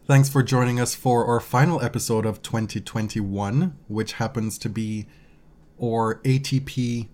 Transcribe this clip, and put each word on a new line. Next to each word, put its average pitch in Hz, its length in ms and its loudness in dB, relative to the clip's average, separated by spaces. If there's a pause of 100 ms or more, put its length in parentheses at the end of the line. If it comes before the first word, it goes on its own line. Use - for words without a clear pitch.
Thanks 135 220 6
for 139 120 4
joining 123 380 2
us 120 160 0
for 117 300 2
our 117 160 2
final 151 420 2
episode 113 420 0
of 107 180 -4
twenty 110 380 -4
twenty-one, 107 960 -2 (120)
which 110 240 -4
happens 110 460 -4
to - 100 -8
be 107 400 -6 (760)
our 113 420 0
A 131 140 4
T 135 220 0
P 120 540 -4